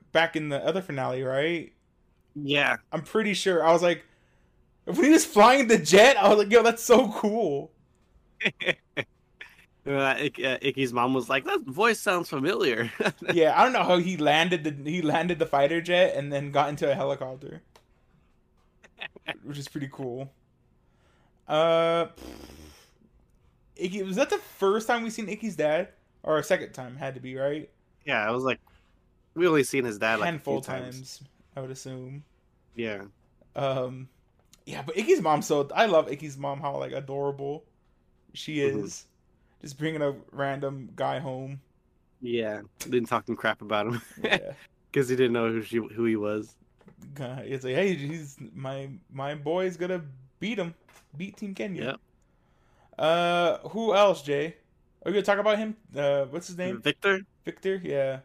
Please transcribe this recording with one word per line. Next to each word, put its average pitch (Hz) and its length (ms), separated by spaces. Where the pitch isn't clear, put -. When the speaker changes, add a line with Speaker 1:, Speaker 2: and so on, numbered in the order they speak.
Speaker 1:
back 160 240
in 151 140
the 139 140
other 165 160
finale, 131 440
right? 147 480
Speaker 2:
Yeah. 139 400
Speaker 1:
I'm 160 100
pretty 208 320
sure. 175 320
I 165 60
was 175 100
like, 175 220
when 269 200
he 285 60
was 320 160
flying 240 400
the 220 100
jet, 202 400
I 202 120
was 214 100
like, 196 140
"Yo, 233 100
that's 233 200
so 233 300
cool." 190 600
Speaker 2:
<laughs> 208 100
Remember 139 200
that 131 160
Ick-, 147 240
uh, 131 180
Icky's 135 300
mom 123 200
was 127 160
like, 135 160
"That 370 180
voice 208 380
sounds 180 280
familiar." 143 680
<laughs> 190 380
Speaker 1:
Yeah, 156 260
I 220 40
don't 254 80
know 214 100
how 180 160
he 175 180
landed 156 480
the, 147 260
he 175 120
landed 165 380
the 160 60
fighter 143 340
jet 175 360
and 143 160
then 143 200
got 143 160
into 147 220
a 135 40
helicopter, 135 680
which 143 160
is 135 100
pretty 139 240
cool. 131 380
Uh, 165 560
Icky, 185 260
was 190 140
that 294 140
the 415 80
first 208 480
time 233 160
we 226 80
seen 220 180
Icky's 208 280
dad? 151 320
Or 156 160
a 147 60
second 165 280
time, 127 240
had 135 180
to 123 60
be, 131 160
right? 143 340
Speaker 2:
Yeah, 113 240
it 117 40
was 127 120
like, 123 160
we 175 140
only 151 160
seen 135 200
his 107 140
dad, 110 220
like, - 80
a 170 40
Speaker 1:
Handful 139 280
Speaker 2:
few 131 120
times. 127 240
Speaker 1:
times, 131 260
I 139 60
would 131 80
assume. 131 540
Speaker 2:
Yeah. 107 280
Speaker 1:
Um, 131 520
yeah, - 160
but 160 160
Icky's 311 240
mom, 151 200
so, 143 320
I 214 120
love 160 220
Icky's 139 280
mom, 139 240
how, 139 160
like, 135 160
adorable 139 720
she 151 240
Speaker 2:
Mm-hmm. 135 260
Speaker 1:
is. - 220
Just 139 160
bringing 156 240
a 143 120
random 139 640
guy 131 240
home. 135 420
Speaker 2:
Yeah, 113 400
then 120 200
talking 117 280
crap 110 280
about 107 240
him. 117 160
<laughs> - 100
Speaker 1:
Yeah. 208 300
Speaker 2:
'Cause 131 160
he 127 80
didn't 123 160
know 117 200
who 113 100
she, 117 140
who 107 280
he 113 120
was. 107 400
Speaker 1:
God, 131 320
it's 131 180
like, 127 120
"Hey, 185 180
he's, 147 420
my, 135 360
my 139 240
boy's 175 400
gonna 180 260
beat 208 180
him. 170 160
Beat 196 200
Team 196 180
Kenya." 202 300
Speaker 2:
Yep. 262 160
Speaker 1:
Uh, 175 600
who 214 260
else, 196 280
Jay? 147 340
Are - 40
we 175 60
gonna 202 120
talk 202 140
about 208 200
him? 220 180
Uh, 143 280
what's 147 240
his 175 100
name? 180 240
Speaker 2:
Victor? 190 380
Speaker 1:
Victor, 190 400
yeah. 139 400